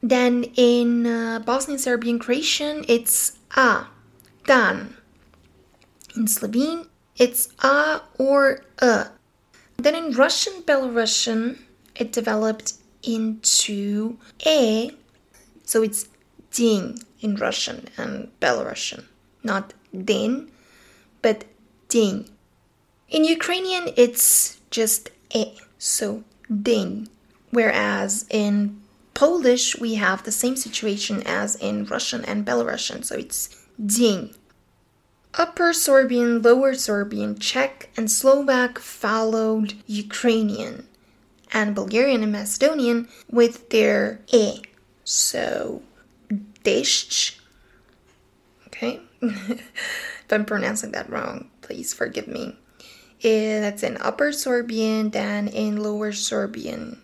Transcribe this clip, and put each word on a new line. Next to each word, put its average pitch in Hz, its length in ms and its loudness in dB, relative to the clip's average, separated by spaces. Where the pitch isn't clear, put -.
Then 247 420 2
in, 240 520 4
uh, 226 340 -2
Bosnian, 269 380 -2
Serbian, 240 400 0
Croatian, 294 720 -2
it's - 500 0
a, 247 300 4
dan. 196 520 2
In 220 100 -2
Slovene, 269 600 -2
it's 247 320 2
a 294 380 2
or 269 440 4
a. 233 300 4
Then 294 180 2
in 330 180 -4
Russian, 330 500 2
Belarusian, 233 960 0
it 226 180 -4
developed 220 600 -2
into 220 1160 -2
e, 247 460 4
so - 180 2
it's 214 260 -4
din 220 480 0
in 208 160 -2
Russian - 600 -4
and - 340 -8
Belarusian. - 640 -4
Not 196 320 -6
den, 214 580 -2
but 214 220 2
din. 208 380 0
In 311 160 2
Ukrainian, 349 720 -2
it's - 640 4
just 226 400 -2
e, 214 220 -4
so 214 460 -4
din. 208 580 -2
Whereas 202 800 0
in 208 500 0
Polish, 277 640 2
we 226 160 -4
have 196 280 0
the 214 100 -6
same 254 240 -2
situation 208 680 -4
as 208 320 -4
in - 280 -4
Russian - 400 -6
and 104 220 -4
Belarusian, - 580 -2
so - 120 -6
it's - 320 -8
din. 208 500 0
Upper 339 380 2
Sorbian, 240 720 4
Lower 254 280 6
Sorbian, 208 680 -4
Czech, - 580 -2
and 220 140 -2
Slovak 269 680 4
followed 220 960 0
Ukrainian 214 1040 -2
and 208 220 0
Bulgarian 214 480 2
and 214 100 0
Macedonian 240 760 0
with 233 400 2
their 214 500 2
e. 214 300 4
So, - 800 -2
deszcz. - 760 0
Okay. - 340 -6
<laughs> 240 100 0
If - 60 2
I'm 214 100 0
pronouncing 214 480 -4
that - 160 -8
wrong, - 400 -8
please - 320 -10
forgive - 340 -6
me. - 300 -10
Eh, 214 360 2
that's 208 220 -4
in 233 140 -4
Upper - 320 0
Sorbian, 226 840 -2
then 208 380 -4
in 208 300 -2
Lower 208 340 -4
Sorbian. - 920 -6